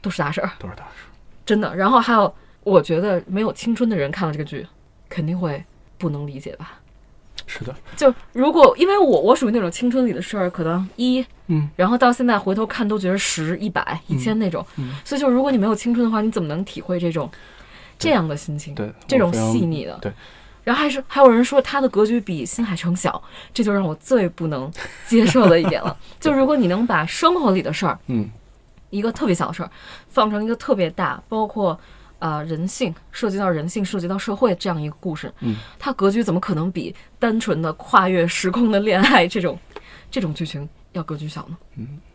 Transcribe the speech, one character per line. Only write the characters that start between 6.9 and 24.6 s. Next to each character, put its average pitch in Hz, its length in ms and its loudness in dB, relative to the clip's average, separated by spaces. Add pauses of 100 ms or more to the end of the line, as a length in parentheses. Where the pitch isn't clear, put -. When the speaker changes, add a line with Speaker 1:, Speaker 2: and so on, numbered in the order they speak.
Speaker 2:
是 - 180 -12
的。 127 100 -10 (220)
Speaker 1:
就 269 160 6 (200)
如 262 200 2
果， 294 260 8
因 349 100 4
为 403 100 4
我， 262 220 6
我 208 160 6
属 240 120 0
于 208 40 2
那 233 80 2
种 175 100 -2
青 247 200 -2
春 254 160 2
里 214 60 0
的 151 100 -6
事 208 160 -8
儿， 180 100 0
可 180 160 -4
能 180 320 -2
一， 254 280 0 (240)
Speaker 2:
嗯。 156 280 0
Speaker 1:
然 185 120 2
后 240 100 2
到 247 140 6
现 247 140 -2
在 226 120 2
回 196 160 -2
头 220 100 -2
看 220 220 -4
都 214 120 -2
觉 185 120 -2
得 196 80 0
十、 165 400 -4
一 208 100 -4
百、 - 400 -4
Speaker 2:
嗯。 156 80 -2
Speaker 1:
一 - 20 -2
千 214 200 -2
那 214 100 0
种。 - 160 -6 (120)
Speaker 2:
嗯。 131 180 -8 (100)
Speaker 1:
所 285 140 -4
以 - 20 -2
就 285 80 2
如 247 140 4
果 277 80 2
你 262 80 2
没 196 80 2
有 220 80 2
青 240 200 -2
春 240 100 2
的 226 60 0
话， 220 120 0
你 220 80 0
怎 208 120 -4
么 156 60 -4
能 160 160 -6
体 - 160 -14
会 180 180 -4
这 170 140 -2
种， 160 160 -4 (680)
Speaker 2:
对。 330 100 -2
Speaker 1:
这 - 20 4
样 196 160 2
的 151 100 -4
心 147 220 -8
情？ 147 160 -14
Speaker 2:
对， 110 160 -8 (160)
Speaker 1:
这 262 120 4
种 180 140 4
细 113 340 2
腻 156 180 -2
的。 - 80 -10
Speaker 2:
我 - 60 -14
非 - 40 -16
常， 101 100 -6
对。 - 0 - (520)
Speaker 1:
然 240 120 2
后 294 60 0
还 294 80 2
是， 269 180 -6
还 277 140 4
有 262 80 12
人 233 120 6
说 269 200 2
他 277 180 -2
的 262 80 2
格 208 160 4
局 233 160 0
比 160 240 -4
新 - 180 -4
海 202 140 -4
诚 170 180 -2
小， - 260 -4 (340)
这 240 100 0
就 208 80 2
让 202 100 2
我 160 120 -2
最 214 340 2
不 170 200 -6
能 139 220 -6 (360)